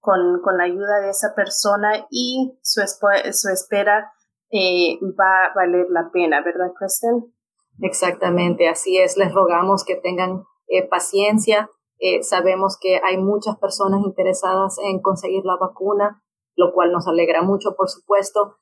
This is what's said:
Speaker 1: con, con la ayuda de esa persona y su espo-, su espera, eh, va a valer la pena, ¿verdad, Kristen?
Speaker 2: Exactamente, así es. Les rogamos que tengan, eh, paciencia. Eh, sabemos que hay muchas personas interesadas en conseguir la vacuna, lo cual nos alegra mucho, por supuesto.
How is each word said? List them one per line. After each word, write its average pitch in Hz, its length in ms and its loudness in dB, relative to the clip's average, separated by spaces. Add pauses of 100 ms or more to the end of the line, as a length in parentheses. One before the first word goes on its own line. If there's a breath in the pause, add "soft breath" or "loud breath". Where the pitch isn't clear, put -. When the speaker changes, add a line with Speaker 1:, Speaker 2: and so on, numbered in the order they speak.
(100)
Speaker 1:
con, 180 320 2
con 185 160 0
la 175 60 0
ayuda 202 380 -2
de 196 80 -4
esa 208 260 -4
persona 202 540 0 (200)
y 254 520 -4
su - 180 -2
espo-, 196 520 0
su - 160 -2
espera, 202 600 0 (400)
eh, 180 480 2 (180)
va 190 160 4 (120)
a - 100 -2
valer 180 340 2
la 170 240 -2
pena, 160 300 0
¿verdad, 175 340 -4
Kristen? 233 560 -2 (480)
Speaker 2:
Exactamente, 175 880 0
así 185 300 0
es. 180 180 4
Les 185 160 2
rogamos 185 520 2
que 185 100 -4
tengan, 185 480 -4 (240)
eh, 185 220 0
paciencia. 208 840 2 (300)
Eh, 226 240 0
sabemos 190 560 0
que 185 240 2
hay 190 140 0
muchas 208 400 -2
personas 196 460 0
interesadas 185 800 -2
en 190 180 -4
conseguir 190 440 -2
la 185 120 -2
vacuna, 202 640 -2 (360)
lo 175 160 4
cual 175 180 2
nos 175 160 -2
alegra 165 360 2
mucho, 196 340 0
por 185 120 0
supuesto. 202 720 -2